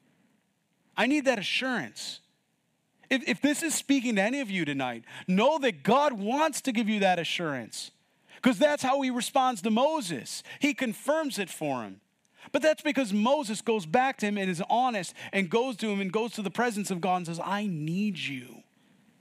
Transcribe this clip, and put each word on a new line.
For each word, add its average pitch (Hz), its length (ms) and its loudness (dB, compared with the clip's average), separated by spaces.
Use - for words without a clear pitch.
I 208 120 2
need 294 160 2
that 240 160 2
assurance." 180 800 -4
If, 269 180 0
if 208 120 0
this 294 240 2
is 302 100 0
speaking 247 400 0
to 190 80 4
any 247 160 0
of 220 140 -6
you 180 120 -2
tonight, 127 380 -4
know 240 320 4
that 214 240 0
God 277 300 4
wants 247 480 0
to 269 100 -4
give 214 180 0
you 214 120 2
that 185 180 4
assurance, 147 720 -6
'cause 247 160 4
that's 294 280 4
how 277 180 2
he 262 80 0
responds 247 520 0
to 220 80 0
Moses. 220 720 0
He 285 140 2
confirms 269 680 -2
it 185 100 -4
for 135 320 -4
him. 98 200 -12
But 269 100 2
that's 311 200 4
because 269 300 0
Moses 220 500 2
goes 220 220 0
back 247 340 2
to 214 80 -2
him 208 120 -2
and 190 100 -2
is 180 220 -2
honest 226 420 0
and 190 180 0
goes 247 280 0
to 220 100 -2
him 202 120 0
and 190 120 -4
goes 220 220 -2
to 220 80 -6
the 190 100 -4
presence 214 400 -2
of 175 80 -4
God 185 160 0
and 175 100 -4
says, 165 140 -6
"I 202 260 -2
need 175 500 -2
you." 131 460 -10